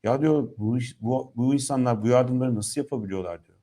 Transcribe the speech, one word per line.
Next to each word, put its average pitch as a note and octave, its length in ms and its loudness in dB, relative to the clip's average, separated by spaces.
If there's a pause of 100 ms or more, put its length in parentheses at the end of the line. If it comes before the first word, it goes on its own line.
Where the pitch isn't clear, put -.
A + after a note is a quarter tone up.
"Ya," B2+ 180 2
diyor, D3+ 360 2
"bu G#2+ 200 -2
iş-, B2 240 -6
bu, B2+ 340 -2
bu B2+ 180 2
insanlar B2+ 500 0
bu A2+ 40 2
yardımları B2+ 480 4
nasıl G#2 260 -4
yapabiliyorlar?" F#2+ 640 -6
diyor. - 180 -20